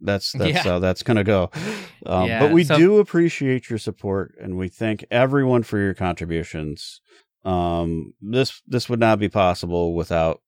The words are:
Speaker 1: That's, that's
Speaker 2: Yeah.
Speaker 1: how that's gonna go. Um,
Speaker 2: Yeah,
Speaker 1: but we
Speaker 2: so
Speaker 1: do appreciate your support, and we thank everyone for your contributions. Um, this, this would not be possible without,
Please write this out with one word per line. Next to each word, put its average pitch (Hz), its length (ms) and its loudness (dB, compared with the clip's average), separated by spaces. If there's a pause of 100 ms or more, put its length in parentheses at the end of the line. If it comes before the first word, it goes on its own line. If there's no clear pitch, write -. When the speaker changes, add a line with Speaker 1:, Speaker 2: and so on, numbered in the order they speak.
Speaker 1:
That's, 98 300 -2
that's - 180 0
Speaker 2:
Yeah. 156 140 0
Speaker 1:
how 90 160 0
that's 92 240 0
gonna 107 200 2
go. 95 280 2 (560)
Um, 92 200 0
Speaker 2:
Yeah, 113 120 -2
Speaker 1:
but 147 120 4
we 170 120 6
Speaker 2:
so 156 120 0
Speaker 1:
do 185 220 6
appreciate 170 720 0
your 113 80 -4
support, 98 640 -6
and 92 160 -8
we 92 100 -4
thank 110 440 -6
everyone 131 500 2
for 110 160 -4
your 98 160 0
contributions. 80 1080 -6 (440)
Um, 85 720 -2
this, 117 480 -4
this - 220 -2
would 120 100 0
not 110 200 4
be 101 100 0
possible 87 640 0
without, 82 540 0